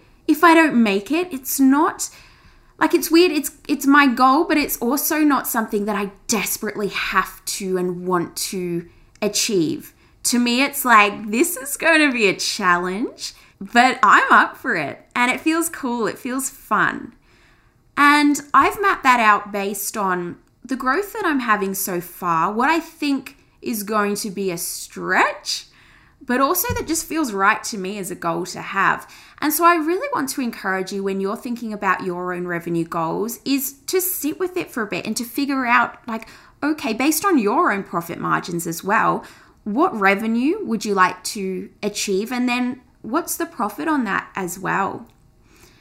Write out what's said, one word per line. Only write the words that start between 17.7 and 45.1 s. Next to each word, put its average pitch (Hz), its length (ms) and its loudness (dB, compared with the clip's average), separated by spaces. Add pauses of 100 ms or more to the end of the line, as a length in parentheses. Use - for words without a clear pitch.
And 294 460 4 (120)
I've 320 280 4
mapped 392 220 0
that 247 160 4
out 208 320 4
based 202 440 -6
on 180 440 0 (240)
the 262 140 -6
growth 262 360 -2
that 427 120 -4
I'm 285 160 0
having 196 320 0
so 180 280 -4
far, 175 500 -2
what 240 180 2
I 330 100 2
think 285 580 -4 (240)
is 220 220 -6
going 208 320 0
to 208 140 -6
be 190 220 -4
a 165 60 -4
stretch, - 1080 -4 (540)
but 247 200 0
also 370 320 0
that 466 140 -6
just 320 180 -4
feels 302 280 -4
right 196 320 2
to 226 120 -8
me 196 220 -6
as 180 100 -8
a 180 60 -10
goal 170 320 -4
to - 120 -12
have. 180 480 0 (340)
And 302 120 0
so 339 100 0
I 349 120 8
really 349 360 0
want 269 180 2
to 277 120 -4
encourage 190 500 -4
you 196 120 -4
when 196 180 -2
you're 196 140 -2
thinking 233 360 -8
about 202 320 0
your 180 300 -4
own 175 140 -6
revenue 170 380 -2
goals 170 600 -4
is 269 280 -2 (120)
to 370 160 0
sit - 380 -4
with 370 180 -4
it - 140 -6
for 247 100 -4
a 202 60 -4
bit - 180 -6
and 220 120 -4
to 247 60 -4
figure 269 440 -2
out, 240 280 2 (120)
like, 226 200 -10 (360)
okay, 302 300 -2
based 311 320 0
on 381 120 4
your 247 340 2
own 196 120 -2
profit 170 340 -6
margins 165 480 -4
as 165 180 -6
well, 185 400 0 (420)
what 262 280 0
revenue 226 720 0
would 220 180 -4
you 202 120 -2
like - 300 2
to 190 440 -6 (140)
achieve? 208 480 -2
And 247 180 0
then 247 320 -2 (220)
what's 302 340 -4
the 339 80 -4
profit 294 420 -6
on 294 180 0
that - 300 -4
as 185 220 -6
well? 185 480 -4 (760)